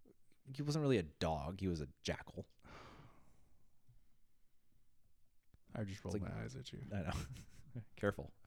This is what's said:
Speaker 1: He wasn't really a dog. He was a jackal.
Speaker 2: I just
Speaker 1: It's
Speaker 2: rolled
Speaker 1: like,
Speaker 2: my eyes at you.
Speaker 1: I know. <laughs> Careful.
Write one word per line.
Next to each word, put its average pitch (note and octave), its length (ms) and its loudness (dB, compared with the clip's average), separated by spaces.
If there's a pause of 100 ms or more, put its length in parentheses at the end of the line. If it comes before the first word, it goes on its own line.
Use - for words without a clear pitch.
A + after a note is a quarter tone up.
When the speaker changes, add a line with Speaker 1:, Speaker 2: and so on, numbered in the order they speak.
(540)
Speaker 1:
He C#3+ 80 -2
wasn't D3 200 4
really C3+ 160 10
a E2+ 60 6 (160)
dog. E2 400 2
He F#2+ 80 4
was E2+ 120 4
a C#2+ 60 0 (160)
jackal. - 440 -2 (3250)
Speaker 2:
I A#2+ 60 -2
just G2 160 -2
Speaker 1:
It's - 80 -14
Speaker 2:
rolled G2+ 160 2
Speaker 1:
like, F#2 140 -2
Speaker 2:
my G#2+ 80 -4
eyes A#2+ 140 -6
at - 160 -8
you. - 60 -8 (140)
Speaker 1:
I G2 100 2
know. - 80 0 (420)
<laughs> - 440 -10
Careful. - 340 2 (160)